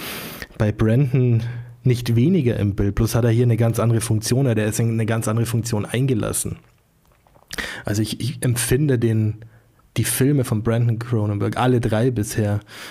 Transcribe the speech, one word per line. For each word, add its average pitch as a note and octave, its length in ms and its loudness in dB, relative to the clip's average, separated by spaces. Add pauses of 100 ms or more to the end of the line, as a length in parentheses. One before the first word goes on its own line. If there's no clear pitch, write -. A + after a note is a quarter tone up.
(580)
bei G#2+ 140 2
Brandon B2 720 2 (400)
nicht A#2+ 340 0
weniger B2 420 2
im G#2 160 0
Bild, G2+ 200 0
bloß A2+ 200 0
hat A#2 100 2
er A#2+ 60 4
hier A#2 140 4
eine A2+ 140 2
ganz A2+ 200 2
andere A#2 220 2
Funktion, A#2+ 460 0
oder A2 160 2
er G#2+ 60 0
ist G#2+ 120 -2
in A#2 120 2
eine A2+ 140 0
ganz A2+ 220 -2
andere A#2 180 0
Funktion A2 380 -2
eingelassen. A2+ 720 -2 (1300)
Also G#2+ 180 -2
ich, - 180 -6
ich B2 220 -6
empfinde C3 560 2
den, A2 460 0 (540)
die A2+ 60 2
Filme C3+ 400 2
von G#2+ 180 -2
Brandon A#2 360 2
Cronenberg, G#2+ 600 -2
alle B2 240 2
drei A#2 280 2
bisher, G#2+ 500 -2 (300)